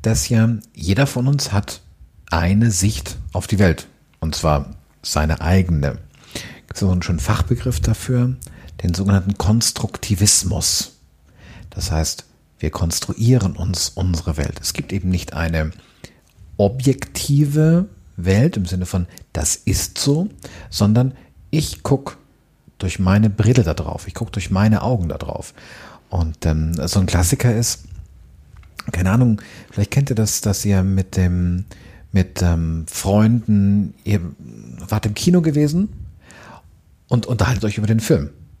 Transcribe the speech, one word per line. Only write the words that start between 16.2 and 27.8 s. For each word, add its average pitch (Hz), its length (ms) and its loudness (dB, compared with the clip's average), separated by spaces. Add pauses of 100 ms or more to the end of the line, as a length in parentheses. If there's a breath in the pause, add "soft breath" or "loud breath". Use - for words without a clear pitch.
objektive 143 1300 2 (280)
Welt 98 400 2
im 98 80 0
Sinne 90 220 -2
von, 87 200 -2 (260 loud breath)
das - 240 -2
ist - 420 -4
so, 160 320 0 (400 loud breath)
sondern 117 440 2 (360 loud breath)
ich - 320 -4
guck - 340 -2 (600)
durch 95 200 -4
meine 101 300 4
Brille 107 360 4
da 80 100 -2
drauf, - 340 -8
ich - 60 -16
guck - 180 -8
durch - 180 -6
meine 104 320 2
Augen 92 260 -2
da - 100 -6
drauf. - 340 -10 (560 loud breath)
Und, 82 380 -2
ähm, 78 280 0 (120)
so 98 140 0
ein 92 60 2
Klassiker 104 480 2
ist, - 300 -2 (1080)